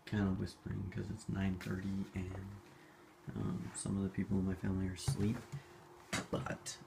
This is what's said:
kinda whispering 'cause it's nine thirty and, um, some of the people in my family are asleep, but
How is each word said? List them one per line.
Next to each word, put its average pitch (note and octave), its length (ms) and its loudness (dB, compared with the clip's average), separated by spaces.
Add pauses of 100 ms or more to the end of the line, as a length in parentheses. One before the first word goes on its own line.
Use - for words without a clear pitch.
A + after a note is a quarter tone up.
kinda G2+ 280 6
whispering G2 600 -2
'cause G2+ 160 -2
it's - 180 -6
nine F#2+ 300 4
thirty G2 560 -2
and, F#2+ 200 -2 (1000)
um, G#2 400 0
some G#2 220 0
of G2 60 4
the F#2+ 80 4
people G2 280 2
in F#2 80 4
my F#2+ 80 2
family F#2+ 320 2
are F#2 60 0
asleep, G#2 440 2 (960)
but - 560 -2